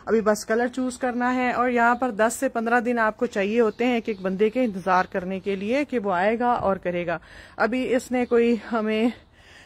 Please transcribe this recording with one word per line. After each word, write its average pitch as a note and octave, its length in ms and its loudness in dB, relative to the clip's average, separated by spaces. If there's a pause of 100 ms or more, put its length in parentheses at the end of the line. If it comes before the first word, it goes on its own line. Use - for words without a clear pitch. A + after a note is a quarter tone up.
अभी A3+ 120 2
बस G#3 240 2
color A#3 240 0
choose B3+ 300 -6
करना B3 300 -2
है। B3+ 240 0
और B3 180 0
यहाँ A#3+ 260 4
पर B3+ 140 -2
दस G#3+ 240 2
से C4+ 140 -2
पन्द्रह A#3 320 0
दिन A#3+ 180 -2
आपको A3 280 0
चाहिए G#3+ 340 0
होते A3+ 240 2
हैं B3 120 2
एक A3+ 120 -4
एक G3 140 -4
बंदे F#3+ 280 2
के B3+ 140 0
इंतज़ार F#3 480 2
करने F#3+ 280 -4
के G3 160 -4
लिए A3+ 280 -2
कि B3+ 140 -4
वो G3+ 120 -4
आएगा A3 440 2
और G3 240 0
करेगा। F3 420 -4 (380)
अभी A#3 260 0
इसने B3 400 0
कोई A#3 320 2
हमें A3 560 -2 (540)